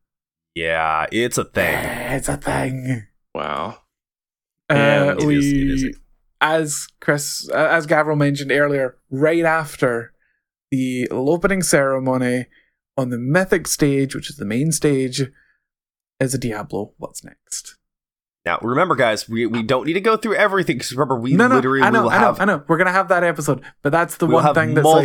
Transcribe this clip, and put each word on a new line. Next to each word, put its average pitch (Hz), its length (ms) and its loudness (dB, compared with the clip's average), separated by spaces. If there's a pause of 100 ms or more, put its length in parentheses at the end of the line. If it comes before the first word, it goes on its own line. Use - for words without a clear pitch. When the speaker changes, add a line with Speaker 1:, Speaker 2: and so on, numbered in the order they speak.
(540)
Speaker 1:
Yeah, 80 560 0
it's 120 260 -2
a 110 80 0
thing. 87 280 0
Speaker 2:
Yeah, - 440 -6
it's - 120 -6
a 143 80 -2
thing. 131 720 -4 (260)
Speaker 3:
Wow. 76 440 -6 (920)
Speaker 2:
Uh, 151 40 2
Speaker 3:
And 143 520 2
Speaker 2:
we, 147 80 2
Speaker 1:
It - 40 2
is, 285 140 2
it 277 180 0
is 269 140 0
a 262 60 -4 (500)
Speaker 2:
as 156 460 0 (140)
Chris, - 520 -4
uh, - 40 0
as 151 320 2
Gavril 151 280 2
mentioned 139 360 0
earlier, 139 440 0 (140)
right 156 340 2
after 147 680 -2 (580)
the 127 400 -2
opening 175 540 0
ceremony 131 800 0 (500)
on 131 140 -2
the 120 80 -4
Mythic 160 480 0
stage, 139 480 0
which - 160 -10
is - 60 -16
the - 80 -10
main 123 260 -2
stage, 135 520 0 (1000)
is 131 120 0
a 131 60 -4
Diablo 104 580 -8
What's - 280 -16
Next. - 520 -16 (680)
Speaker 1:
Now, 85 140 -2
remember, 151 340 0
guys, 117 320 0
we, 113 200 -2
we 113 160 -2
don't 123 240 0
need 160 80 -2
to 196 80 -2
go 220 160 2
through 214 160 -2
everything, 190 440 0
'cause - 140 -10
remember, 131 260 0
we 117 140 -2
Speaker 2:
No, 233 160 4
no, 254 80 4
Speaker 1:
literally 135 260 2
Speaker 2:
I 196 80 6
know, 220 140 4
Speaker 1:
will 113 60 0
Speaker 2:
I 180 80 4
know, 208 80 4
Speaker 1:
have, - 140 0
Speaker 2:
I 196 40 0
know. 185 240 0
We're 165 80 2
gonna 185 160 2
have 185 160 0
that 175 160 2
episode, 160 380 -2 (200)
but 143 80 0
that's 165 280 0
the 170 80 0
Speaker 1:
we'll 165 100 4
Speaker 2:
one 156 80 4
Speaker 1:
have 147 100 4
Speaker 2:
thing 156 200 0
that's 147 100 4
like, 156 100 8 (100)